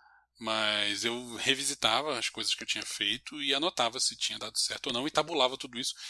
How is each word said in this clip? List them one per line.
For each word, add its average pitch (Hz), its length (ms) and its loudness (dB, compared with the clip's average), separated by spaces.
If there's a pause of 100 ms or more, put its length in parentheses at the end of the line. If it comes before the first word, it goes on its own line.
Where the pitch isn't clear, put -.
(400)
mas 107 680 2
eu 120 300 -4
revisitava 135 840 2
as - 100 0
coisas - 260 -2
que - 80 -8
eu - 40 -14
tinha 104 180 -2
feito 110 560 -2
e 139 120 2
anotava 131 460 0
se - 180 0
tinha 110 220 -2
dado 107 200 -8
certo - 280 -2
ou 131 60 -2
não 123 140 0
e 156 40 -4
tabulava 151 460 2
tudo 120 220 -10
isso. - 160 -2 (140)